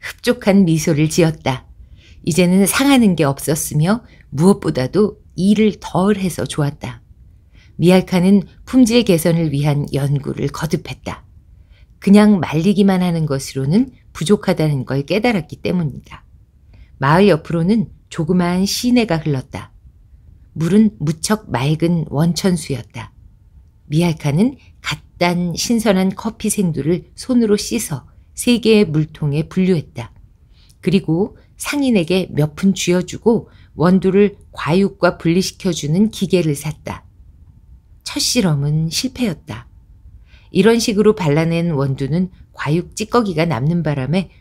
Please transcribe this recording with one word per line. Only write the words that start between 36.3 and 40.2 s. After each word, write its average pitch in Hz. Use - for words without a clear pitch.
샀다. -
첫 -
실험은 160
실패였다. 190